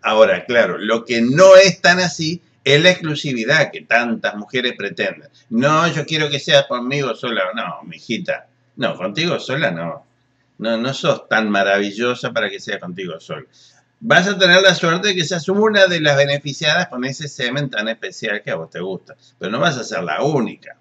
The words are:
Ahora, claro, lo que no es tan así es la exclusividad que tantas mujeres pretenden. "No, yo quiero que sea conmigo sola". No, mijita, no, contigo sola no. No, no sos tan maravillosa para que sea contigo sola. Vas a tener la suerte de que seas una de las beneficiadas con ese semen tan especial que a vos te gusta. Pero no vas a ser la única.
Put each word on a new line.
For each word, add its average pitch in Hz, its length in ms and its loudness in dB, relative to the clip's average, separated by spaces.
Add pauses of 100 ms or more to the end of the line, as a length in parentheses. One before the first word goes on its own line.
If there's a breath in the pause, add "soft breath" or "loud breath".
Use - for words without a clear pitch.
Ahora, 107 440 4
claro, 104 320 2
lo 113 280 -2
que 120 160 0
no 170 340 8
es 190 260 8
tan 180 180 2
así 170 420 -4 (220)
es 143 180 4
la 175 80 6
exclusividad 147 800 -2
que - 100 -16
tantas 113 540 0
mujeres 123 400 -4
pretenden. 95 540 -8 (200 soft breath)
"No, 147 440 2
yo 147 120 -4
quiero 156 240 -2
que 143 100 -4
sea 139 280 2
conmigo 123 480 -4
sola". 110 280 -4 (120)
No, 92 280 -8
mijita, 87 640 -8 (300)
no, 110 180 -4
contigo 110 440 -4
sola 135 320 -4
no. 82 340 -8 (540)
No, 113 180 -2
no 127 160 -4
sos 113 360 -2
tan 110 220 0
maravillosa 101 840 0
para 107 160 -2
que 98 100 -12
sea 104 200 -8
contigo 90 400 -10
sola. 76 260 -14 (540 soft breath)
Vas 156 280 2
a 202 100 -2
tener 180 240 4
la 190 140 4
suerte 175 340 0
de 190 60 -2
que 175 100 -2
seas 170 240 -6
una 202 380 4
de 175 120 0
las 147 160 2
beneficiadas 143 720 0
con 247 160 -8
ese 135 240 -8
semen 135 420 -6
tan 107 180 -6
especial 107 560 -8
que 120 80 -8
a 104 40 -4
vos 80 140 -10
te 87 100 -14
gusta. 90 360 -10 (240 soft breath)
Pero - 120 -8
no - 80 -4
vas 160 180 0
a 117 60 -8
ser 95 200 -8
la 82 180 -4
única. 117 600 -4